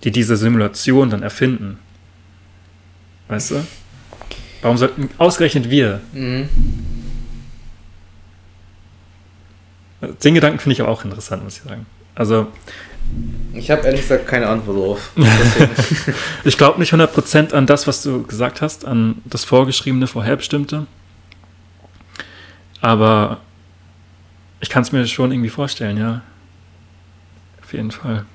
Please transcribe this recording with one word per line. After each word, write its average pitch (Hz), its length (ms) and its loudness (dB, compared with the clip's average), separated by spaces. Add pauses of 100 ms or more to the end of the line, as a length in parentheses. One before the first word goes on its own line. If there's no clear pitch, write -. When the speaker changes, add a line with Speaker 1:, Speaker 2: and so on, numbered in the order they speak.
Speaker 1:
die 117 60 0
diese 113 260 0
Simulation 117 720 2
dann 101 120 -4
erfinden? 104 560 -4 (1500)
Weißt 104 240 -6
du? 143 120 -4 (960)
Warum 120 140 2
sollten 131 320 0 (100)
ausgerechnet 156 520 2
wir? 113 300 2 (120)
Speaker 2:
Mhm. 135 360 -6 (3750)
Speaker 1:
Den 165 100 6
Gedanken 156 240 2
finde 139 160 0
ich 127 60 -6
aber 113 100 0
auch 113 140 -4
interessant, 101 400 -10
muss 101 140 -14
ich - 40 -20
sagen. 113 240 -16 (280)
Also 110 340 0 (1040)
Speaker 2:
Ich - 160 -6
habe 151 160 2
ehrlich 131 160 2
gesagt 131 240 0
keine 120 220 0
Antwort 107 280 -2
drauf. 98 360 -4
Speaker 1:
<laughs> - 40 -6
Speaker 2:
Deswegen. 117 1000 4 (280)
Speaker 1:
Ich - 140 2
glaub 147 200 6
nicht 175 140 2
hundert 160 220 6
Prozent 156 400 2
an 135 120 4
das, 143 200 4
was - 160 -2
du 127 220 -4
gesagt 120 380 -4
hast, - 220 -6
an 113 400 0
das - 200 -6
Vorgeschriebene, 131 600 2
Vorherbestimmte. 143 800 -4 (1900)
Aber 110 600 2 (1200)
ich - 100 -10
kann's 127 220 2
mir 127 140 2
schon 127 240 0
irgendwie 120 200 -2
vorstellen, 120 460 -4
ja. 113 260 -4 (1400)
Auf - 100 -20
jeden 110 200 -6
Fall. 110 320 -6 (100)